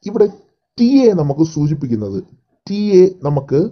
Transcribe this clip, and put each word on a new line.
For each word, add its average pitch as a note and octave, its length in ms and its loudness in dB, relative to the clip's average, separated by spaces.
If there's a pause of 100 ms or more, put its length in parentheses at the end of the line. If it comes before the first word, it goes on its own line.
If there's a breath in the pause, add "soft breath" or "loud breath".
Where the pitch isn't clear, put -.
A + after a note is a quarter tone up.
ഇവിടെ G#3 160 4 (540)
ടി A#3 80 2 (140)
യെ A#3 100 4 (100)
നമുക്ക് D3 320 0
സൂചിപ്പിക്കുന്നത്, B2 680 -4 (480)
ടി G3+ 120 -6 (160)
യെ F#3 100 6 (220)
നമുക്ക് C#3 340 -2 (100)